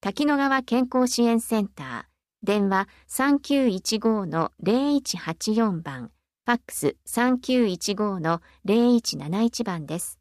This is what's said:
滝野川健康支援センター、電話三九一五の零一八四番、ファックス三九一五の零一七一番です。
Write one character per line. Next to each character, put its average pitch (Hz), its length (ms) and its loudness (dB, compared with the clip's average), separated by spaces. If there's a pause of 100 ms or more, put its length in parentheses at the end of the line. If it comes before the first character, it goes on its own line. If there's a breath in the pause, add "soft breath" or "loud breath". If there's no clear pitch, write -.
滝 202 240 -2
野 294 100 2
川 269 280 0
健 247 280 0
康 254 140 2
支 247 160 0
援 233 180 4
セ 220 200 -2
ン 202 80 -2
タ 127 400 -12 (340)
ー、 - 20 -16
電 202 240 2
話 196 200 0 (180 soft breath)
三 277 320 2
九 277 300 2
一 202 320 -2
五 214 260 0
の 160 240 -2 (100)
零 269 360 2
一 - 200 -4
八 175 380 -4
四 214 260 2
番、 131 300 -10 (340)
フ 240 60 -2
ァ 240 60 4
ッ - 100 -4
ク - 80 -16
ス - 300 0
三 247 340 0
九 247 300 2
一 185 260 -4
五 202 240 -2
の 165 240 -2 (220 soft breath)
零 240 320 4
一 - 200 -2
七 156 260 -2
一 233 200 0
番 175 240 -6
で 160 140 -6
す。 - 200 -12